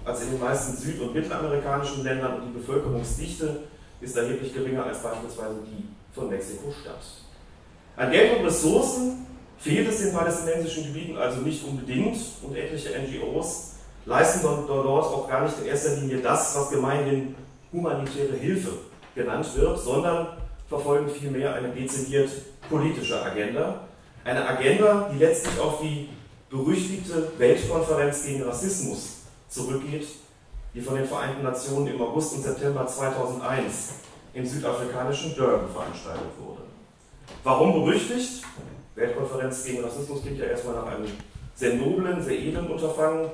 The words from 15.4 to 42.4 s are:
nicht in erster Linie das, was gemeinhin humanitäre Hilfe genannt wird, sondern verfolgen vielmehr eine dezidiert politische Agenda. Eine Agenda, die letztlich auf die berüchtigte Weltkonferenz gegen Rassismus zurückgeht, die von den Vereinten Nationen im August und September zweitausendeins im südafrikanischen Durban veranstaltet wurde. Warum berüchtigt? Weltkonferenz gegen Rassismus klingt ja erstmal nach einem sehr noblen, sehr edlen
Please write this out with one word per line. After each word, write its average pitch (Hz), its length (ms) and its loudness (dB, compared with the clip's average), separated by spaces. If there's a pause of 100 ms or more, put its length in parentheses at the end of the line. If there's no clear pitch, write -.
nicht 151 180 0
in 135 60 -4
erster 143 300 2
Linie 131 220 0
das, 127 380 2
was 143 140 0
gemeinhin 135 640 2 (380)
humanitäre 139 640 0
Hilfe 180 360 0 (440)
genannt 151 420 -2
wird, 165 240 4
sondern 170 480 2 (400)
verfolgen 143 400 2
vielmehr 139 460 -2
eine 123 140 -4
dezidiert 135 640 0 (380)
politische 160 520 0
Agenda. 107 600 -2 (440)
Eine 123 220 0
Agenda, 202 680 6
die 139 60 -2
letztlich 165 400 6
auf 151 220 0
die 147 280 -4 (420)
berüchtigte 165 880 0
Weltkonferenz 143 880 4
gegen 135 160 -2
Rassismus 135 800 -4 (260)
zurückgeht, 135 580 -4 (680)
die 120 60 -8
von 135 160 -2
den 135 100 0
Vereinten 135 360 -4
Nationen 139 460 0
im 127 140 -4
August 151 320 0
und 135 80 -4
September 139 440 0
zweitausendeins - 1080 -2 (400)
im 127 100 -4
südafrikanischen 127 880 -2
Durban 123 380 4
veranstaltet - 680 -8
wurde. - 240 -14 (800)
Warum 147 300 6
berüchtigt? 233 720 2 (520)
Weltkonferenz 127 680 -2
gegen 123 180 -4
Rassismus 139 380 -6
klingt 139 200 -6
ja 120 60 -2
erstmal 120 280 -2
nach 117 120 -4
einem 107 200 -6 (480)
sehr 120 200 2
noblen, 175 460 2
sehr - 180 0
edlen 170 280 -2